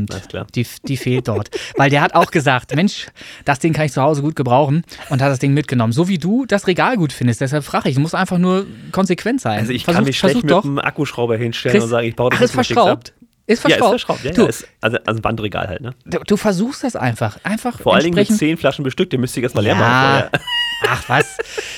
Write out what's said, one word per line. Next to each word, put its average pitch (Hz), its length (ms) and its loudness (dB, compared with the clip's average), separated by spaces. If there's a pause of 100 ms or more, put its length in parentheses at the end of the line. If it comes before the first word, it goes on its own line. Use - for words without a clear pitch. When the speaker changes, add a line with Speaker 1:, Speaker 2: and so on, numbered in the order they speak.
Speaker 1:
dient. - 60 -14
Speaker 2:
alles 92 160 -12
klar. 98 260 -10
Speaker 1:
Die, 120 100 0 (220)
die 135 100 -2
fehlt 127 300 -2
dort. 107 240 -2 (120)
<laughs> - 140 -14
Weil 139 140 4
der 143 100 4
hat 180 140 0
auch 165 160 4
gesagt, 131 420 0
„Mensch, 180 340 0 (360)
das 143 160 0
Ding 160 140 2
kann 151 120 0
ich 139 60 -2
zu 139 100 -2
Hause 143 220 2
gut 156 140 -2
gebrauchen“, 139 460 2 (260)
und 131 120 0
hat 139 80 2
das 135 100 0
Ding 139 140 2
mitgenommen. 123 400 0
So 165 140 2
wie 190 100 0
du 214 300 0
das 196 180 -2
Regal 185 300 2
gut 160 180 0
findest, 120 280 0
deshalb 139 240 -2
frage 202 240 -2
ich. 131 60 -2
Du 139 60 2
musst 160 140 -2
einfach 185 240 0
nur 185 260 2 (260)
konsequent 190 500 0
sein. 107 180 -2
Speaker 2:
Also 110 140 -2
ich 123 100 -4
Speaker 1:
Versuch, 170 160 2
Speaker 2:
kann 139 60 2
mich 135 120 0
schlecht - 220 2
Speaker 1:
versuch - 40 0
Speaker 2:
mit 147 80 2
Speaker 1:
doch. 175 140 4
Speaker 2:
einem 139 140 -2
Akkuschrauber 120 580 -2
hinstellen 120 380 -2
Speaker 1:
Chris, 117 80 4
Speaker 2:
und 113 60 -2
sagen, 117 180 0
„Ich 113 80 -4
baue 123 160 2
das - 80 0
Speaker 1:
ach, 247 40 6
ist 247 80 4
Speaker 2:
jetzt - 40 -8
mal 254 80 2
fix 127 100 -2
Speaker 1:
verschraubt? 208 360 2
Speaker 2:
ab.“ - 160 -20 (220)
Speaker 1:
Ist 226 160 2
Speaker 2:
Ja, - 60 4
ist 147 60 6
Speaker 1:
verschraubt. 120 160 4
Speaker 2:
verschraubt. 170 320 -2
Ja, 135 80 -4
Speaker 1:
Du, 208 100 4
Speaker 2:
ja, 170 60 6
ist, - 200 -6 (140)
also, 110 240 0
also 110 140 -2
ein 104 40 -8
Wandregal 104 440 -4
halt, 87 140 -8
ne? 123 100 -10 (160)
Speaker 1:
du, 175 180 -6
du 208 100 2
versuchst 214 480 -2
das 247 120 -4
einfach. 117 480 -2
Einfach 220 360 -4
Speaker 2:
Vor 107 140 2
allen 127 80 4
Dingen 170 140 0
mit 202 60 4
Speaker 1:
entsprechend 208 180 2
Speaker 2:
zehn 160 180 2
Flaschen 139 260 -2
bestückt, 139 300 -2
den 127 80 0
müsst 123 160 -2
ihr 123 60 -2
erst 120 100 -4
mal 107 80 2
leer 107 140 2
Speaker 1:
Ja. - 40 2
Speaker 2:
machen 123 220 4
vorher. 135 300 2 (580)
Speaker 1:
Ach 123 200 -4
was. 135 280 0 (400)